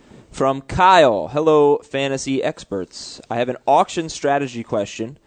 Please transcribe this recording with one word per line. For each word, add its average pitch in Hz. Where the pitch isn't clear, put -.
From 135
Kyle, 151
"Hello, 147
fantasy 135
experts. -
I 113
have 123
an 123
auction 160
strategy 139
question. 113